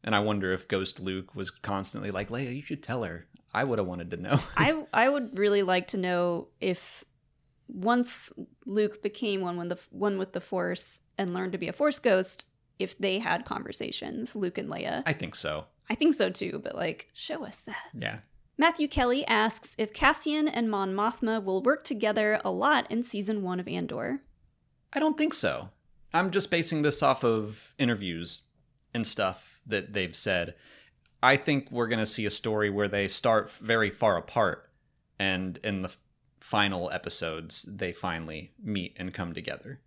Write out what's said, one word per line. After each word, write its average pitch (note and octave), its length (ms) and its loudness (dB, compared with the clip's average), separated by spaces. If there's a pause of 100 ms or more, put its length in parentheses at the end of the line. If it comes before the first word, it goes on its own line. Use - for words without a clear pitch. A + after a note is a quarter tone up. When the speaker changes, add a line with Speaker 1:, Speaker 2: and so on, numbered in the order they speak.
Speaker 1:
And A2+ 120 0
I G2+ 40 6
wonder G2+ 340 2
if F#2 140 -4
Ghost F#2+ 320 -2
Luke F#2+ 360 -6
was F#2+ 160 -6
constantly G2+ 600 -4
like, G2 180 -4
"Leia, B2 260 -4
you C#3+ 60 -8
should C#3+ 220 -8
tell A#2+ 200 -4
her. E2 240 -8 (260)
I A#2 120 2
woulda A#2 180 2
wanted F2 280 -4
to E2+ 60 -4
know." F#2 300 2
<laughs> - 100 -4
Speaker 2:
I, D4 260 4 (100)
I A3+ 160 6
would C4+ 280 -2
really G3+ 260 4
like F#3 260 2
to - 80 -2
know F3 500 0 (140)
if - 420 -4 (640)
once A#3+ 640 0 (340)
Luke G#3 380 0
became G3+ 380 -2
one, F3 160 -2
when F3 100 -4
the, F3 100 -4 (140)
one G3 260 0
with F#3+ 160 -4
the F3+ 80 -4
Force F3 600 -4 (160)
and F#3 160 -2
learned F#3 200 -2
to F#3+ 40 -4
be F3 100 -4
a - 60 -6
Force D4 260 0
ghost, F#3+ 460 2 (340)
if F#3 180 -4
they G3 220 0
had F3 260 0
conversations, - 920 -8
Luke F#3 220 -2
and - 120 -6
Leia. - 360 -4
Speaker 1:
I D#3+ 80 2
think E2 220 -6
so. D2+ 300 -4 (240)
Speaker 2:
I C4 60 0
think D4+ 200 4
so F#3+ 140 4
too, F#3 340 -4
but, - 120 -6
like, E3 380 -4
show - 320 -8
us - 160 -10
that. - 320 -12
Speaker 1:
Yeah. A2 260 -6 (380)
Speaker 2:
Matthew D#4+ 300 4
Kelly C4 400 2
asks A3 500 0
if G#3+ 160 -2
Cassian D4+ 540 2
and A#3 240 0
Mon G3 220 0
Mothma A3 500 0
will F#3+ 180 0
work C#4+ 220 2
together G#3+ 640 2
a F#3+ 60 2
lot C4+ 380 2
in A#3 140 0
season G#3 400 -2
one F3+ 160 -2
of F3+ 80 -6
Andor. F3+ 540 -4 (720)
Speaker 1:
I C#4+ 60 0
don't D#4 180 2
think D#4 160 2
so. - 360 -2 (440)
I'm F3+ 180 2
just G3 180 0
basing E3 320 0
this D3 220 2
off C3+ 200 4
of A2 540 0
interviews G2 640 -2 (520)
and A#2 120 -2
stuff - 640 0
that G#2 260 -2
they've F#2 220 0
said. F2 400 0 (680)
I C3 140 8
think C#3 360 0
we're A#2+ 180 0
gonna A2+ 160 2
see G#2+ 200 0
a G2+ 60 2
story G#2+ 380 0
where G2+ 180 2
they G2+ 200 2
start A2 440 2
very A2 380 2
far G2+ 280 2
apart, - 520 0 (500)
and F#2 440 0
in G2 180 -2
the F#2 80 -6
f-, - 80 -16 (420)
final F#2+ 520 0
episodes, E2 720 -4
they F#2+ 280 -6
finally E2 640 -6 (100)
meet G2+ 340 -4
and F#2 160 -8
come F2 200 -6
together. - 540 -10